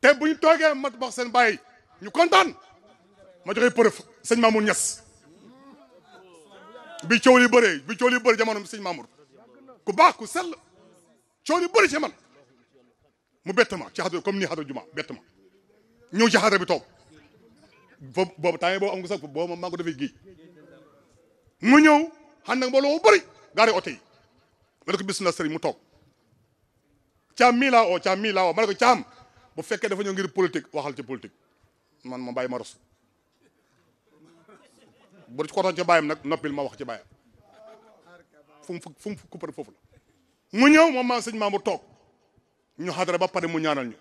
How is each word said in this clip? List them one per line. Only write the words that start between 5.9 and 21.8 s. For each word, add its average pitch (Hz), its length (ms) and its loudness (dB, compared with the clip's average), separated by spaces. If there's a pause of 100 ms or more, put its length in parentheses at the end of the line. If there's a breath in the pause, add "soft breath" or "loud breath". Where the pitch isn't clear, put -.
Bi 220 160 0
coow 254 180 8
li 247 100 6
bëree, 220 380 4
bi 202 100 -10
coow 247 120 0
li 247 120 0
bëree 226 180 2
jamono 220 260 -2
sëñ 208 180 -14
Mamour. 175 240 -8 (760)
Ku 208 80 -6
baax, 311 240 4
ku 220 100 -14
sell. 339 260 -6 (920)
Coow 320 140 0
li 349 80 -4
bëri 381 200 4
ci 285 100 -4
man. 302 140 -6 (1300)
Mu 180 80 -10
bett 214 200 2
ma 151 220 -10
ci 160 80 -8
xadra, 170 180 -6
comme 196 180 -6
ni 190 80 -2
xadra 156 200 -8
juma, 131 160 -14 (100)
bett 156 180 -12
ma. 123 100 -16 (920)
Ñëw 226 160 2
ci 220 80 2
xadra 196 220 2
bi 185 80 -4
toog. 170 160 -4 (1160)
Boobu, 160 380 -4
boobu 165 200 -2
temps 175 140 0
yii 190 80 -4
boobu 196 120 -2
am 190 80 -8
nga 180 80 -12
sax, 190 120 -6
boobu 156 360 -8
maa 175 120 -10
ngi 175 80 -10
ko 175 60 -8
defee 165 160 -6
géej. 143 160 -8 (1500)
Mu 247 200 8